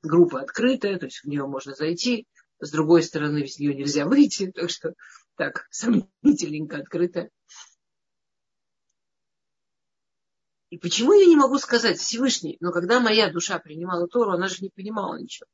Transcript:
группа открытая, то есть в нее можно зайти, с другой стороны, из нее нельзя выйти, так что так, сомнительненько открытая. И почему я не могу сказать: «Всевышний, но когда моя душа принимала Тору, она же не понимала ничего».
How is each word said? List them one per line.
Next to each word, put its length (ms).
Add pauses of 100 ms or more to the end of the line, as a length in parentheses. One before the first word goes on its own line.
группа 380
открытая, 580
то 60
есть 180
в 40
нее 200
можно 260
зайти, 540 (320)
с 100
другой 320
стороны, 380
из 200
нее 140
нельзя 320
выйти, 460
так 180
что 240 (420)
так, 360
сомнительненько 1040
открытая. 540 (3500)
И 80
почему 360
я 120
не 100
могу 220
сказать: 400
«Всевышний, 640
но 120
когда 280
моя 320
душа 260
принимала 500
Тору, 240
она 160
же 140
не 80
понимала 500
ничего». 340